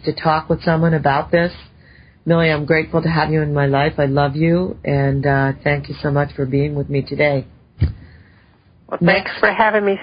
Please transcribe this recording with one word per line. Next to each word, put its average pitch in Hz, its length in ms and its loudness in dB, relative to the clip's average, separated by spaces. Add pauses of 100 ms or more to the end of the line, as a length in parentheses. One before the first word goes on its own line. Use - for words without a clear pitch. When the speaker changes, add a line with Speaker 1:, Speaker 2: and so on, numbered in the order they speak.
Speaker 1:
to 156 100 -2
talk 156 340 0
with 165 140 -2
someone 165 320 2
about 143 380 0
this. 170 200 2 (720)
Millie, 165 240 4
I'm 147 180 0
grateful 160 360 0
to 165 60 -2
have 156 240 0
you 156 100 2
in 147 100 -2
my 143 140 2
life. 139 320 2
I 143 80 2
love 143 300 0
you, 170 480 0
and, 139 420 0
uh, 135 260 2 (120)
thank 143 240 -2
you 135 120 -10
so 147 120 -2
much 143 240 0
for 139 100 -2
being 143 300 -2
with 139 120 -4
me 139 140 -2
today. 143 440 -2 (1400)
Speaker 2:
Well, - 140 -10
thanks - 20 2
Speaker 1:
Next 190 380 0
Speaker 2:
for 208 120 2
having 214 320 2
me, 196 180 0